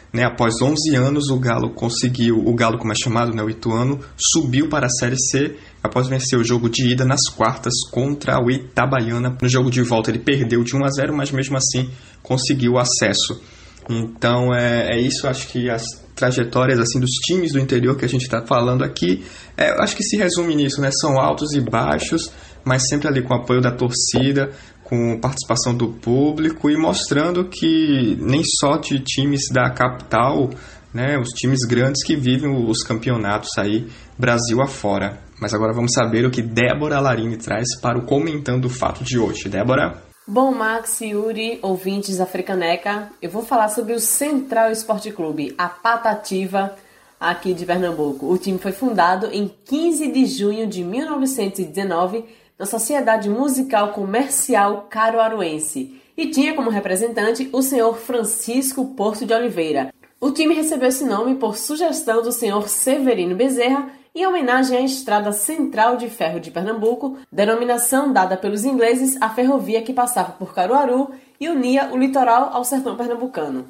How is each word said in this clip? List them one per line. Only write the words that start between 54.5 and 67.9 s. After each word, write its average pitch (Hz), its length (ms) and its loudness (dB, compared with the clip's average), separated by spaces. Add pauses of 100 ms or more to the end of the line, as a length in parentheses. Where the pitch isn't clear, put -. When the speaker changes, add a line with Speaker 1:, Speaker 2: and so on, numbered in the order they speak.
Speaker 2:
Caruaruense 220 1120 -2 (160)
e 320 100 -2
tinha 311 280 2
como 226 160 0
representante 214 840 0
o 262 80 2
senhor 226 340 2
Francisco 240 1000 -2
Porto 214 300 -2
de 214 80 0
Oliveira. 165 600 0 (260)
O 277 120 0
time 311 240 2
recebeu 311 340 2
esse 262 160 0
nome 233 300 0
por 214 200 -2
sugestão 294 640 0
do 240 120 -2
senhor 208 340 -2
Severino 247 680 0
Bezerra, 262 600 0 (200)
em 349 100 0
homenagem 262 500 2
à 247 60 2
Estrada 208 500 0
Central 247 640 0
de 233 140 -6
Ferro 165 300 -4
de 160 100 -12
Pernambuco, 226 720 -2 (120)
denominação 240 800 2